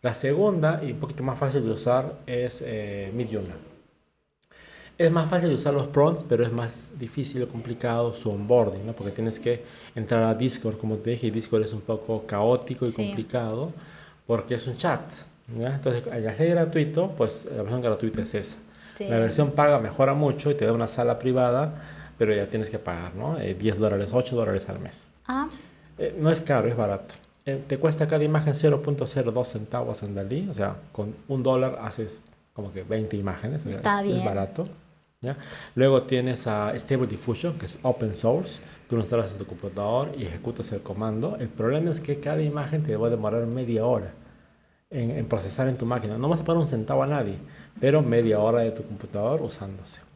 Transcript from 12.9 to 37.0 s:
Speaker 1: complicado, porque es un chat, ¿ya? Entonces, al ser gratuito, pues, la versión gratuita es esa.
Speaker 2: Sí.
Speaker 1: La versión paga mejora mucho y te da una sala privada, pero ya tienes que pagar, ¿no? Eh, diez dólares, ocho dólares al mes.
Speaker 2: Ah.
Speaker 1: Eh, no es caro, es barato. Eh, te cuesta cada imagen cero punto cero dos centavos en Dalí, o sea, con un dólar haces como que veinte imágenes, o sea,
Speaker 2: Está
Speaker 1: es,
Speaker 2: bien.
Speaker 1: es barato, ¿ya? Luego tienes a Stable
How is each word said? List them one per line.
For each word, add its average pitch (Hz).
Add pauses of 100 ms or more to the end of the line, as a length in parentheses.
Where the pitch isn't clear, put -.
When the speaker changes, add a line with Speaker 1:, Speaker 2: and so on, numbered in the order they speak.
Speaker 1:
complicado, 117 (560)
porque -
es 113
un 120
chat, 165 (560)
¿ya? 127
Entonces, 127
al 110
ser 160
gratuito, 165
pues, -
la 107
versión 120
gratuita 110
es -
esa. 101 (400)
Speaker 2:
Sí. 196
Speaker 1:
La 117
versión 139
paga 147
mejora 135
mucho 147
y -
te 143
da 113
una 117
sala 120
privada, 127 (380)
pero 107
ya 101
tienes 107
que 107
pagar, 87
¿no? 143
Eh, 98
diez 101
dólares, 101
ocho 127
dólares 101
al 95
mes. 90 (240)
Speaker 2:
Ah. 277 (480)
Speaker 1:
Eh, 165
no 156
es 160
caro, 131
es 117
barato. 101 (320)
Eh, 135
te 135
cuesta 156
cada 156
imagen 151
cero 147
punto 139
cero 120
dos 123
centavos 113
en 101
Dalí, 110
o 175
sea, 101 (160)
con 107 (120)
un 135
dólar 131
haces 107 (340)
como 98
que 95
veinte 110
imágenes, 104
o -
sea, -
Speaker 2:
Está 202
Speaker 1:
es, 196
Speaker 2:
bien. -
Speaker 1:
es -
barato, 98 (520)
¿ya? 131 (400)
Luego 131
tienes 127
a 107
Stable 127